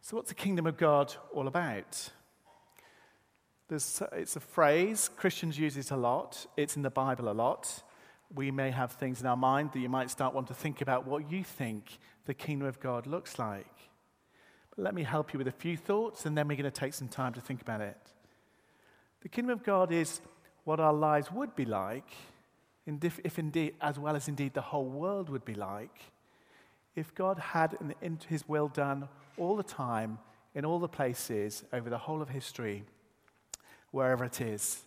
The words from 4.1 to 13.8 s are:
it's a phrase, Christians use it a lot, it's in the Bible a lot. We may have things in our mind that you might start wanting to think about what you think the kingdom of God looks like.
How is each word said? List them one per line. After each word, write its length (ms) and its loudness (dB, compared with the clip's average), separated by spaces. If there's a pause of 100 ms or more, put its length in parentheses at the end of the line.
it's 240 -4
a 40 -8
phrase, 760 6
Christians 420 0
use 180 2
it 140 -6
a 60 0
lot, 500 2 (100)
it's 200 0
in 60 -2
the 80 2
Bible 380 2
a 40 2
lot. 500 0 (500)
We 180 -2
may 200 0
have 220 0
things 280 -4
in 60 0
our 100 4
mind 360 4
that 80 -4
you 80 -2
might 220 0
start 240 0
wanting 140 -2
to 120 -10
think 200 -4
about 260 2
what 260 -4
you 100 -4
think 560 -8 (280)
the 80 -4
kingdom 340 -2
of 100 -6
God 280 -4
looks 320 -8
like. 280 -4 (1040)